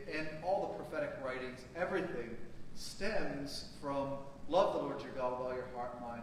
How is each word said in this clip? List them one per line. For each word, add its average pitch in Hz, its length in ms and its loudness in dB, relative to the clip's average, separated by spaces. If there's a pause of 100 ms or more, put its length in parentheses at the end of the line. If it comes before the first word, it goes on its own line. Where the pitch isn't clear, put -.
(140)
and 156 140 0 (160)
all 180 240 4
the - 160 -4
prophetic 147 400 -2
writings, 127 360 -4 (140)
everything 160 640 0 (380)
stems - 960 2 (100)
from 139 380 0 (300)
love 170 260 8
the 143 60 2
Lord 139 220 0
your 131 100 -6
God 127 260 0
with 127 100 0
all 127 60 0
your 127 200 -2
heart, 123 280 -4
mind, 117 200 -6